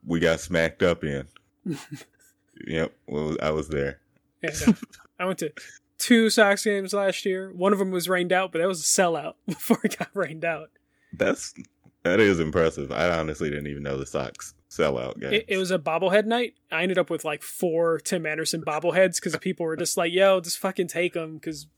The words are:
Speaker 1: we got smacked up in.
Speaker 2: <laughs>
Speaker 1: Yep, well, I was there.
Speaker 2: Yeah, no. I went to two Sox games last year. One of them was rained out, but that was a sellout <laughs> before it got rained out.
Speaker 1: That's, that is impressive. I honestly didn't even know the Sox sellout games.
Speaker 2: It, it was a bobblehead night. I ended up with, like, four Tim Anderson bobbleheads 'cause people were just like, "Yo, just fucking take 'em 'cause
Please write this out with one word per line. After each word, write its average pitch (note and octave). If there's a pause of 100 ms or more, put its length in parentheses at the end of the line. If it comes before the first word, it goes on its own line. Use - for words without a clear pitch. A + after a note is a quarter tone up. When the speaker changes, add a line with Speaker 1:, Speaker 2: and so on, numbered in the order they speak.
Speaker 1:
we E2
got E2
smacked E2
up F2
in. C#2 (380)
Speaker 2:
<laughs> D#3 (920)
Speaker 1:
Yep, D#2+ (140)
well, D2+
I D2+
was D#2
there. C#2 (440)
Speaker 2:
Yeah, D#3+ (160)
no. A3 (460)
I F3+
went F#3
to D#3 (460)
two A3+
Sox G3+
games G3
last G3
year. F#3+
One F#3
of G3
them F#3+
was F3
rained F3+
out, F#3
but D#3+
that E3+
was F#3
a -
sellout E3
<laughs> -
before -
it -
got -
rained D#3+
out. D#3 (420)
Speaker 1:
That's, - (500)
that F2+
is G2
impressive. D#2
I E2+
honestly D#2
didn't D2
even C#2+
know C#2
the C2+
Sox - (160)
sellout C2
games. C2+
Speaker 2:
It, -
it F#3+
was F#3
a F#3
bobblehead F3
night. A3+ (180)
I D#3+
ended F#3
up E3+
with, D#3+
like, D3+
four E3
Tim E3+
Anderson D#3+
bobbleheads E3+
'cause E3
people F3+
were D#3+
just E3+
like, E3+
"Yo, F#3+
just F3
fucking F#3
take E3+
'em D#3+
'cause D3+ (120)